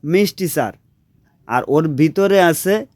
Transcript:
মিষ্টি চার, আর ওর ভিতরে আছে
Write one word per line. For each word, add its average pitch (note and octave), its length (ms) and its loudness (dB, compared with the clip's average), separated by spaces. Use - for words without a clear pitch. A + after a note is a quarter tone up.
মিষ্টি F#3 440 0
চার, C3 260 -4
আর A#2+ 200 -2
ওর D#3 200 2
ভিতরে D#3+ 540 2
আছে F3+ 440 0